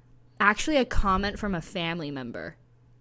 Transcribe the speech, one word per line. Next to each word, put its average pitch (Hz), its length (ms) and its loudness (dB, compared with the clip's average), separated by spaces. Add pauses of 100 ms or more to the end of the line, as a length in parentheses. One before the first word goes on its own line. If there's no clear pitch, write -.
(400)
actually 214 380 4
a 254 80 4
comment 202 540 2
from 196 160 -4
a 165 60 -4
family 165 500 -6
member 120 460 -10 (440)